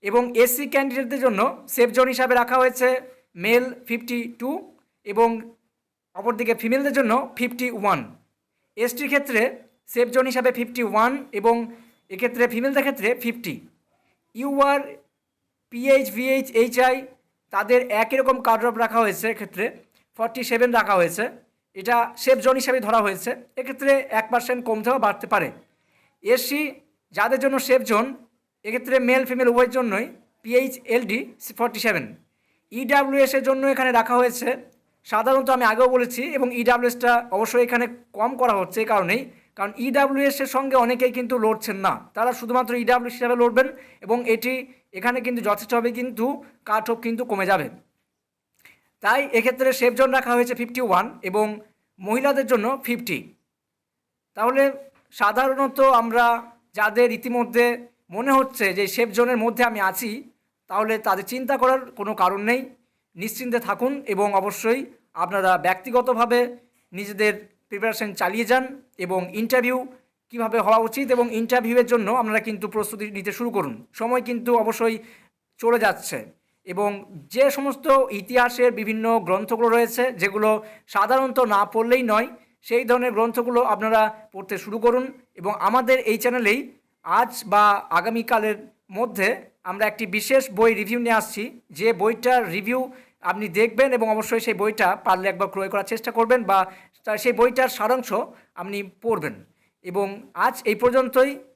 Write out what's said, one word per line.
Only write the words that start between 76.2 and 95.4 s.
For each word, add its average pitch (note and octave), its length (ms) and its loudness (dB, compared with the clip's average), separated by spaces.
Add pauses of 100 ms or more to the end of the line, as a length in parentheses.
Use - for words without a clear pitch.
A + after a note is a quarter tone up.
এবং G3 240 -2 (440)
যে B3+ 100 4 (120)
সমস্ত C#4 300 -6 (340)
ইতিহাসের B3 580 2
বিভিন্ন A3 280 -4 (200)
গ্রন্থগুলো G#3+ 440 0
রয়েছে, A#3 320 2 (180)
যেগুলো G#3 300 0 (440)
সাধারণত B3+ 440 2 (160)
না G3+ 60 4 (120)
পড়লেই A#3+ 300 2 (100)
নয়, A3+ 160 2 (400)
সেই A#3+ 200 0
ধরনের B3 280 2
গ্রন্থগুলো A#3 440 0 (140)
আপনারা A3 280 2 (300)
পড়তে G3 220 -12 (100)
শুরু G#3+ 200 -6
করুন। B3 200 4 (360)
এবং F#3+ 120 -4 (160)
আমাদের B3+ 300 2 (120)
এই A3 120 0
চ্যানেলেই A#3+ 380 0 (440)
আজ A3+ 280 0 (200)
বা G#3 120 6 (340)
আগামীকালের A3 580 0 (400)
মধ্যে G3+ 320 0 (420)
আমরা G3+ 160 -2
একটি G#3+ 180 -4 (120)
বিশেষ C4 260 2 (160)
বই A3+ 120 6 (100)
রিভিউ G#3+ 240 -2
নিয়ে A#3 160 2
আসছি, - 220 -8 (360)
যে G#3 100 0 (120)
বইটার A#3+ 400 2 (160)
রিভিউ A3 240 -2 (500)
আপনি G3+ 160 -4 (120)
দেখবেন A#3 380 2
এবং A3+ 180 0
অবশ্যই A3 320 -2
সেই G#3+ 140 -2
বইটা G#3+ 280 0 (180)
পারলে F#3 220 2
একবার F#3+ 240 -2